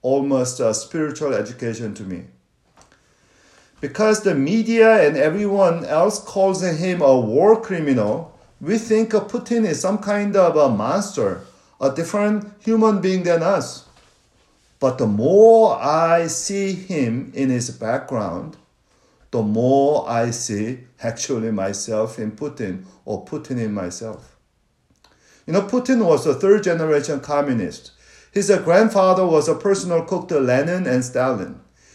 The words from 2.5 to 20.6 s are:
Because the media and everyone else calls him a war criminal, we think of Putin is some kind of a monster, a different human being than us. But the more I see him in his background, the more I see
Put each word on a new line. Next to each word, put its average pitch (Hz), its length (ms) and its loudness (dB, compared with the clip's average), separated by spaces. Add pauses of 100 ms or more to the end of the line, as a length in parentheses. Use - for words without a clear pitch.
Because 214 440 0
the 185 120 2
media 220 720 4
and 156 80 2
everyone 175 720 0
else 180 360 0
calls 190 400 0
him 175 400 -2
a 135 160 6
war 160 440 4
criminal, 143 760 -2 (220)
we 180 180 -2
think 220 360 0
of 208 180 -2
Putin 233 340 -2
is 151 140 -2
some 202 200 -2
kind 202 360 -4
of 175 220 4
a 147 100 6
monster, 113 760 -2 (340)
a 135 100 0
different 208 560 -2 (160)
human 220 380 2
being 185 240 -2
than 170 180 2
us. 170 440 -2 (960)
But 127 160 0
the 123 100 0
more 202 760 6
I 165 460 2
see 196 460 -4
him 135 600 -4
in 131 160 -2
his 123 220 -2
background, 104 840 -6 (720)
the 113 120 0
more 127 680 2
I 117 220 0
see 113 480 -6 (220)